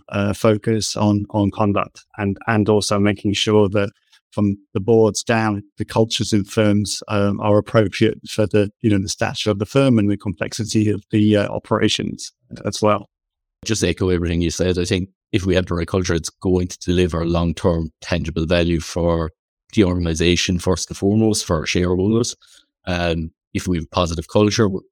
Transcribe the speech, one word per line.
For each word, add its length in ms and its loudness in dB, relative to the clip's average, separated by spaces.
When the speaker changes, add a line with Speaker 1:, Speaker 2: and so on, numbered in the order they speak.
Speaker 1:
uh, 240 -2
focus 640 -2
on, 320 2
on 220 0
conduct 540 -2
and, 200 -4
and 200 2
also 320 2
making 340 0
sure 360 2
that 220 -2
from 260 0
the 60 -4
boards 440 4
down, 400 0
the 80 -8
cultures 480 -2
in 100 2
firms, 640 0
um, 320 0
are 180 2
appropriate 720 2
for 200 0
the, 220 2
you 80 2
know, 100 4
the 80 -2
stature 440 -4
of 80 -4
the 60 -4
firm 320 4
and 120 2
the 80 0
complexity 720 -2
of 220 -2
the, 260 4
uh, 100 0
operations 840 -2
as 160 -6
well. 280 0
Speaker 2:
Just 200 -2
echo 260 0
everything 320 0
you 80 0
said. 280 -2
I 80 0
think 240 -2
if 140 -2
we 100 2
have 100 0
the 80 -6
right 140 -4
culture, 260 -2
it's 160 -4
going 380 0
to 120 -14
deliver 460 0
long-term 640 0
tangible 440 -2
value 340 2
for 520 -2
the 100 4
organization, 760 0
first 300 -2
and 80 -12
foremost, 480 0
for 120 0
our 80 -6
shareholders. 680 0
Um, 460 -2
if 120 -6
we 100 0
have 120 -8
positive 380 -2
culture, 420 2
we're 120 -6